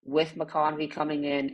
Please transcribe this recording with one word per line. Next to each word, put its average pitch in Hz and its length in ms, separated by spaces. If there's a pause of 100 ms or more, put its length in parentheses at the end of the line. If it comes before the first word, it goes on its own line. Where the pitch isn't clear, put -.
with 156 320
McConvey 156 540
coming 151 340
in 139 300